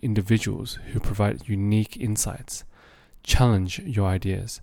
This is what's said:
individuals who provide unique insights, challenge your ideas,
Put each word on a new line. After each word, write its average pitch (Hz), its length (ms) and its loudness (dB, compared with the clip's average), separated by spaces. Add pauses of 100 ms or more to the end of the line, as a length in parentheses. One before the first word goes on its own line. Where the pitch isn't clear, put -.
individuals 107 840 0
who - 120 -4
provide 101 480 0
unique 104 500 2
insights, - 680 -4 (580)
challenge 101 580 4
your 107 280 0
ideas, 95 540 -2